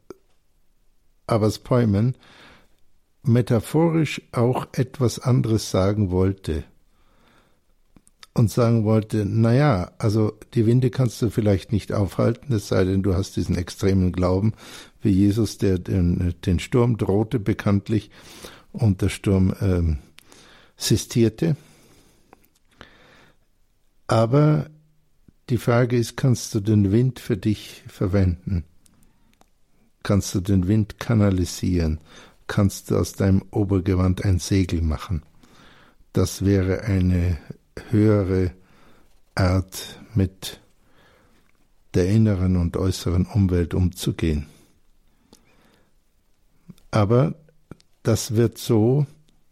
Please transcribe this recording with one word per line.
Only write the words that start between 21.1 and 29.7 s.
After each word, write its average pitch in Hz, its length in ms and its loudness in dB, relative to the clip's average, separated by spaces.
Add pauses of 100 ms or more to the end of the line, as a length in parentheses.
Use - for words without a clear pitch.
Aber 143 640 2 (800)
die 123 80 0
Frage 123 400 0
ist, 117 180 -4
kannst - 380 0
du 113 60 -2
den 104 320 4
Wind 123 280 2
für - 180 -4
dich - 500 -6
verwenden? 92 800 -2 (1400)